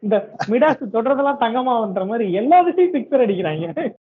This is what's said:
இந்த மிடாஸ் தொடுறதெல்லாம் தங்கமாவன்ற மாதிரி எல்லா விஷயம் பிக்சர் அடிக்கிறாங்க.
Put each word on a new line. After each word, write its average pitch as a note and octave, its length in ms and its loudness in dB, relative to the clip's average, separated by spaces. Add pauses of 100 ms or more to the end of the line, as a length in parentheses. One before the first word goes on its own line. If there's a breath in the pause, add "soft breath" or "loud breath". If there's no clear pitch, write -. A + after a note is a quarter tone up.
இந்த G#3 360 -2 (100)
மிடாஸ் C4 380 2
தொடுறதெல்லாம் C4 560 -2
தங்கமாவன்ற A3+ 680 -2
மாதிரி G#3+ 260 -2
எல்லா C4+ 280 4
விஷயம் F4 340 2
பிக்சர் C4+ 260 0
அடிக்கிறாங்க. F#3 720 -2 (160)